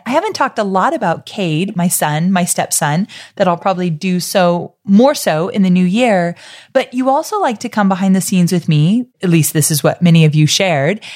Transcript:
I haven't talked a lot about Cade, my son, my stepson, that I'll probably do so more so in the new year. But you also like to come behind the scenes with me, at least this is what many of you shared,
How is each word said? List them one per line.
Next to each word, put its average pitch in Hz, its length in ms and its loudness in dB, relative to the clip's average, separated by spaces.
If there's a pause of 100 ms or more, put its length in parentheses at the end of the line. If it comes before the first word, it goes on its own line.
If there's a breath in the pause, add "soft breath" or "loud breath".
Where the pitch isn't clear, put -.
I 226 60 -8
haven't 349 220 -2
talked 269 260 -4
a 220 40 -2
lot 196 300 -2
about 190 320 -4
Cade, 185 500 -4
my 175 120 0
son, 165 440 -2
my 180 140 0
stepson, 160 640 -2 (300 loud breath)
that 196 100 0
I'll 175 100 0
probably 180 320 -2
do 180 300 -4
so 175 640 -2
more 240 320 4
so 170 340 -2
in 202 140 -2
the 190 60 2
new 180 140 2
year. 180 520 0 (360 loud breath)
But - 220 -2
you 254 160 -2
also 320 320 -2
like 262 180 -2
to 240 100 -8
come 202 200 2
behind 190 260 2
the 190 60 2
scenes 180 320 0
with 175 160 0
me, 170 400 2 (120)
at 190 80 0
least 165 220 2
this - 200 0
is 151 120 -2
what - 180 0
many 165 220 6
of 151 120 4
you 151 120 4
shared, 175 560 -2 (120 loud breath)